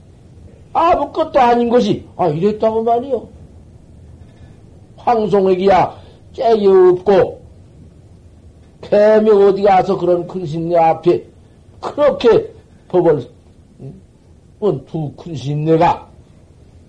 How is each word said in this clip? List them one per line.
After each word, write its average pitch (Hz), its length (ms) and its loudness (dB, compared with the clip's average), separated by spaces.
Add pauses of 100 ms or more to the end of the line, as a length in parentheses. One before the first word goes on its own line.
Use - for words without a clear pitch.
(720)
아무것도 311 680 -2
아닌 240 300 2
것이. 214 360 -2 (100)
아, 175 120 -2
이랬다고 214 540 -2
말이요. 240 460 -4 (1700)
황송에게야 190 1000 0 (380)
짝이 220 320 0
없고, 180 760 4 (1400)
감히 214 480 2
어디 196 320 2
가서 190 360 2
그런 175 280 -2
큰 185 180 -12
스님 165 320 -6
앞에 160 480 0 (560)
그렇게 233 720 0 (360)
법을, 165 380 0 (540)
응? - 1080 -10
두 156 300 -10
큰 170 180 -16
스님네가 151 720 -2 (800)